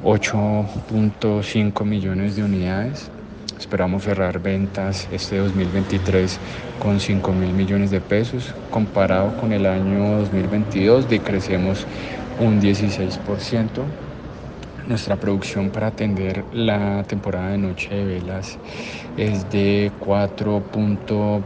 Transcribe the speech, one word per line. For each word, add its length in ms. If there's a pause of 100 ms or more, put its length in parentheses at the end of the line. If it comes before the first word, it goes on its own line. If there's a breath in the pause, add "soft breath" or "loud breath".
ocho 600 (240)
punto 540
cinco 420
millones 500
de 80
unidades. 680 (480)
Esperamos 460
cerrar 360
ventas 720
este 260
dos 160
mil 140
veintitrés 720 (420 loud breath)
con 180
cinco 320
mil 220
millones 380
de 100
pesos. 540 (160)
Comparado 680
con 160
el 140
año 500
dos 160
mil 140
veintidós, 600
decrecemos 760 (540 loud breath)
un 200
dieciséis 600
por 200
ciento. 440 (1040)
Nuestra 300
producción 520
para 180
atender 640
la 500
temporada 460
de 80
Noche 360
de 120
Velas 520 (600 loud breath)
es 340
de 480
cuatro 640
punto 840